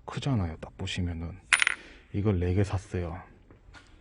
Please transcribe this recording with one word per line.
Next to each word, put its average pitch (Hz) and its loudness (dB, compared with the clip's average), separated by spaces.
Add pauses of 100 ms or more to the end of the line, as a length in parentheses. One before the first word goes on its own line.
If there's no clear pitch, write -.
크잖아요. 98 0
딱 - -14
보시면은 87 -4 (760)
이걸 101 4
네 90 4
개 101 6
샀어요. 90 -4 (800)